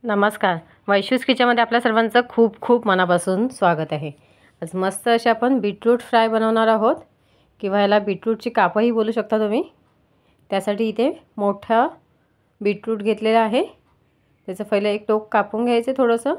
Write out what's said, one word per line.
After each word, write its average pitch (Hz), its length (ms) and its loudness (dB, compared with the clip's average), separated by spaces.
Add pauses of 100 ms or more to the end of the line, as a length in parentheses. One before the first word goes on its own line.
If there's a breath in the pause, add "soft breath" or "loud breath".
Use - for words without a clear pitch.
नमस्कार, 208 520 0 (320 soft breath)
वैशूज 202 360 0
किचनमध्ये 240 380 2
आपल्या 233 180 0
सर्वांचं 226 480 2
खूप 226 320 2
खूप 240 260 0
मनापासून 185 600 2
स्वागत 170 440 0
आहे. 151 180 -8 (520 soft breath)
आज 170 120 -12
मस्त 190 340 -4
असे 233 220 2
आपण 240 280 0
बीटरूट 214 420 0
फ्राय 226 280 0
बनवणार 220 400 0
आहोत 220 280 2 (640)
किंवा 202 200 -2
याला 202 180 2
बीटरूटची 208 520 -4
कापंही 214 400 2
बोलू 226 220 -2
शकता 220 260 -2
तुम्ही. 214 240 -2 (880)
त्यासाठी 202 380 -2
इथे 240 340 -2 (140)
मोठा 214 520 0 (720)
बीटरूट 208 420 -4
घेतलेला 220 380 0
आहे. 226 240 0 (840)
त्याचं 190 180 -10
पहिलं 208 240 0
एक 208 200 -2
टोक 214 240 0
कापून 214 320 -2
घ्यायचं 240 320 0
थोडंसं 233 420 0